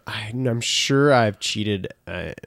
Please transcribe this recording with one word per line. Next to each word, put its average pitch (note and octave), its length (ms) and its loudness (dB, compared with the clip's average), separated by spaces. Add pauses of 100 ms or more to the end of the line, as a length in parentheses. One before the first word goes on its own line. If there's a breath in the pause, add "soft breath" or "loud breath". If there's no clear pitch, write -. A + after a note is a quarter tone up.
I, A2 260 -8
I'm A#2+ 280 -2
sure C#3 520 4
I've A2+ 280 4
cheated. G2+ 480 -2 (180)
I, F2 280 -8
I - 0 - (120)